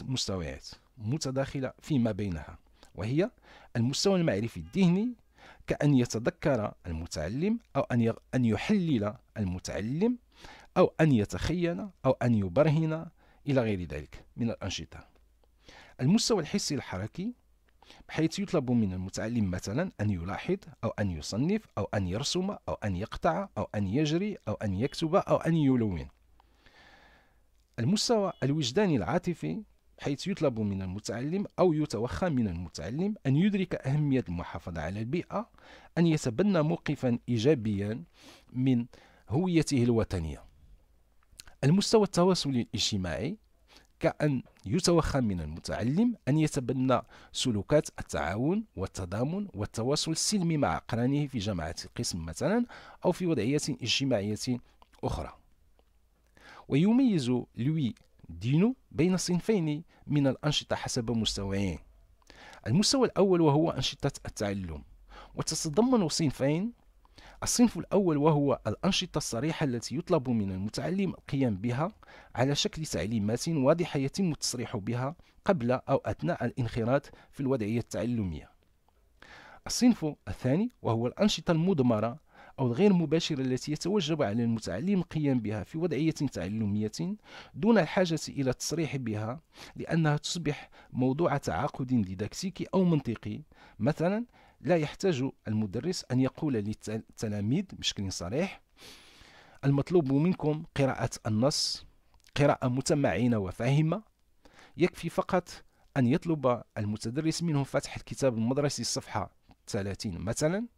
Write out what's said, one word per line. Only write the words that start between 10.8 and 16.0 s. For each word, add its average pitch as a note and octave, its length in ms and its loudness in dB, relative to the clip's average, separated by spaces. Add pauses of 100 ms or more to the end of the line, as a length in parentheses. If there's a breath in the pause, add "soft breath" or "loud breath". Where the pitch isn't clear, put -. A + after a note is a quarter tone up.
أن D#3+ 120 6
يتخيل E3+ 760 0 (180)
أو C3 40 6
أن A#2+ 240 2
يبرهن D#3 720 2 (400 soft breath)
إلى C3+ 140 2
غير G#2 220 0
ذلك D2 420 -10 (120)
من A#2 140 0
الأنشطة. - 580 -10 (920 loud breath)